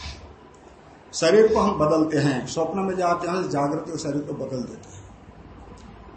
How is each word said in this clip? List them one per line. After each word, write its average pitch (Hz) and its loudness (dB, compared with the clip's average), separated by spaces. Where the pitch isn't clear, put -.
शरीर 214 6
को 220 4
हम 196 0
बदलते 156 4
हैं, 131 0
स्वप्न 160 -2
में 190 -2
जाते 170 0
हैं, 175 -2
जागृत 147 -2
के 160 -6
शरीर 147 -4
को 147 -8
बदल 131 -6
देते - -12
हैं। - -18